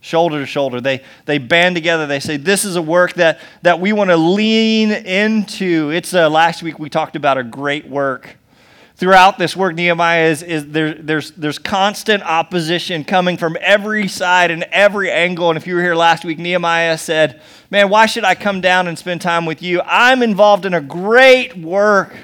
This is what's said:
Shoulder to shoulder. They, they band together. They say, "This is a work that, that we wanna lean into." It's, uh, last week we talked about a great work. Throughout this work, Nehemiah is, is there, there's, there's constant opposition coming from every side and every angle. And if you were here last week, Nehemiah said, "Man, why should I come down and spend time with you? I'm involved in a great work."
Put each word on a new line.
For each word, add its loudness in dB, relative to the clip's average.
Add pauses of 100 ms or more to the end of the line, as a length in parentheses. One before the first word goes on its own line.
Shoulder -2
to -6
shoulder. -4
They, -4 (240)
they -2
band 0
together. -2
They -4
say, -8
"This -2
is -6
a -2
work 0
that, 0 (220)
that 2
we 0
wanna 2
lean 2
into." -2
It's, -6
uh, 4
last 2
week -10
we -12
talked -6
about 0
a -6
great -8
work. -6 (600)
Throughout 6
this -4
work, -2
Nehemiah 0
is, 0
is -8
there, -2
there's, -6
there's -6
constant -2
opposition -4
coming 0
from -4
every 0
side 2
and -4 (100)
every 2
angle. 0
And 0
if -8
you -6
were 0
here 0
last 2
week, -6
Nehemiah -2
said, -2 (320)
"Man, 2
why 4
should -4
I 4
come -4
down 2
and -10
spend -8
time -2
with -6
you? -2
I'm 4
involved 4
in -4
a 0
great 4
work." 0 (100)